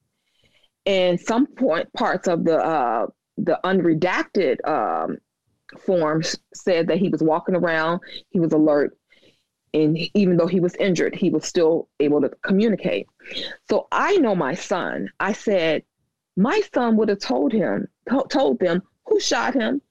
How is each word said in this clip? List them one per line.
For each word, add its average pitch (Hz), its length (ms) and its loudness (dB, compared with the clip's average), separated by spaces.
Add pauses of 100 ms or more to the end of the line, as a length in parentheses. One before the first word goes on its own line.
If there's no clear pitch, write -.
(840)
And 185 360 2
some 240 260 0
point, - 460 -2
parts 185 340 -2
of 175 180 0
the, 165 120 2
uh, 117 500 0 (320)
the - 240 -2
unredacted, 180 920 0 (120)
um, 82 500 -2 (680)
forms 160 500 0 (180)
said 170 340 0
that 165 100 0
he 180 100 2
was 156 140 -2
walking 160 320 0
around, 170 460 0 (300)
he 185 100 0
was 160 120 0
alert, 156 460 2 (760)
and 156 220 2 (180)
even 185 220 4
though 165 120 2
he 185 100 0
was 175 160 0
injured, 160 400 0
he 180 160 0
was 156 140 -2
still 165 440 0 (120)
able 147 200 2
to 127 100 0 (120)
communicate. 190 640 0 (640)
So - 220 0
I 320 240 0
know 240 180 4
my 151 200 -2
son. 101 540 -6 (120)
I 196 120 -2
said, 165 520 0 (520)
"My 277 240 2 (140)
son 240 220 2
would 214 140 2
have 202 100 -2
told 262 320 -2
him, 156 340 -2 (220)
to-, 254 200 0
told 269 300 0
them 175 240 0 (240)
who 415 140 2
shot 247 340 -2
him, 254 260 0 (100)